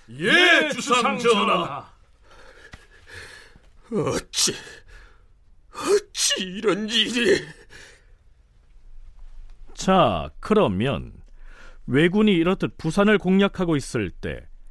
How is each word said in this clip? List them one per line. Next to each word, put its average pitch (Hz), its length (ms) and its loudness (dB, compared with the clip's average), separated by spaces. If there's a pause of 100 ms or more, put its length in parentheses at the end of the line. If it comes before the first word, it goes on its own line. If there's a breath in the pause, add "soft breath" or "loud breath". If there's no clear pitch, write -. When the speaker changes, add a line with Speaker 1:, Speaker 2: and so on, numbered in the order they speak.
(120 soft breath)
Speaker 1:
예, 143 120 -8
Speaker 2:
예, 311 460 4
Speaker 1:
주상 240 480 0
Speaker 2:
주상 - 0 -
Speaker 1:
전하. 190 760 0 (2000 loud breath)
Speaker 2:
전하. 196 160 -2
Speaker 3:
어찌, - 480 -4 (1160 loud breath)
어찌 - 680 0
이런 196 480 -2
일이? 220 560 0 (2250 soft breath)
Speaker 4:
자, 117 560 2 (100)
그러면 110 720 0 (760 soft breath)
왜군이 180 460 4
이렇듯 165 460 0
부산을 202 400 2
공략하고 185 580 2
있을 107 340 -4
때 65 380 -10 (220)